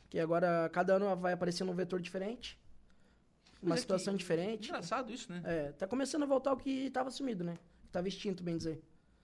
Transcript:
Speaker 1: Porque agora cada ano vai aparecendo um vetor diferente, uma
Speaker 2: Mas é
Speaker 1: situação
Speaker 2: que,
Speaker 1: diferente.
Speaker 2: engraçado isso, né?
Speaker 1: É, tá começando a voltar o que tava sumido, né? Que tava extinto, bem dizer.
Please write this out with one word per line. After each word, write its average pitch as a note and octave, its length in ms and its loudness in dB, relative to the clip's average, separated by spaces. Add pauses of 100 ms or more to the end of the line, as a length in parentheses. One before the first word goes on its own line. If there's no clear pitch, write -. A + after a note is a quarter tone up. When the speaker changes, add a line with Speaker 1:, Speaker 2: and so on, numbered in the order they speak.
Speaker 1:
Porque - 180 -4
agora E3 540 4
cada F#3 220 6
ano F#3+ 200 4
vai F3+ 160 2
aparecendo F3+ 400 0
um F3 40 -2
vetor F3+ 260 0
diferente, G3 580 -6 (1000)
uma F3 100 0
Speaker 2:
Mas B3 100 4
é - 20 -2
Speaker 1:
situação G3 320 0
Speaker 2:
que, F#3+ 60 0
Speaker 1:
diferente. G3+ 500 -2
Speaker 2:
engraçado A3+ 420 -4
isso, B3 200 -10
né? F3 120 -6
Speaker 1:
É, D#3+ 280 0
tá F#3+ 160 -6
começando C#4 340 0
a C#4+ 60 2
voltar C4+ 260 4
o C4 40 -2
que C4+ 340 -2
tava C4 180 0
sumido, A#3+ 340 -2
né? E3+ 140 -4 (240)
Que - 80 -20
tava F#3 180 -2
extinto, F#3 360 -4
bem E3+ 120 0
dizer. D#3+ 240 -2 (440)